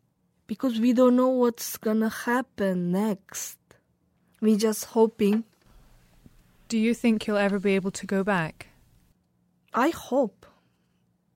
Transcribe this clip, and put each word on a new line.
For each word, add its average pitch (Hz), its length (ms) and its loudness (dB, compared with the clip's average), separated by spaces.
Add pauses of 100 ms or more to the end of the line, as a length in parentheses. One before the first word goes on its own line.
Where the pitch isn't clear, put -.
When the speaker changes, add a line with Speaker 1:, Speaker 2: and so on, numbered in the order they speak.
(480)
Speaker 1:
because 226 320 -4
we 247 140 4
don't 247 220 6
know 254 140 4
what's 247 480 -2
gonna 220 320 -2
happen 196 840 -2
next. - 680 -6 (840)
We 220 160 4
just 214 280 -2
hoping. 220 580 2 (1200)
Speaker 2:
Do 233 100 -4
you 226 160 2
think 226 340 0
you'll 208 100 0
ever 202 220 0
be 196 160 0
able 190 160 -2
to - 160 -12
go 190 160 -2
back? 180 460 -4 (1040)
Speaker 1:
I 254 160 2
hope. 262 560 -4 (920)